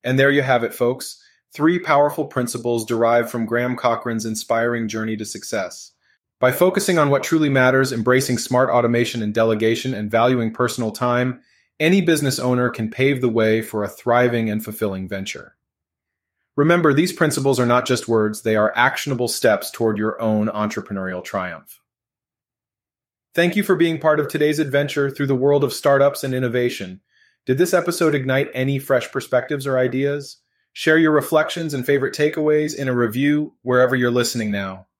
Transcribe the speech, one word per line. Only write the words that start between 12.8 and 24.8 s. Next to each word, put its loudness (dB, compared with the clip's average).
pave 0
the 0
way 2
for -6
a -6
thriving 0
and -4
fulfilling -6
venture. -10
Remember, 4
these 2
principles 0
are 2
not 2
just -2
words, 0
they 0
are 2
actionable 0
steps 0
toward -2
your -4
own 0
entrepreneurial -6
triumph. -8
Thank 2
you 0
for 2
being 0
part 2
of -2
today's 0
adventure 0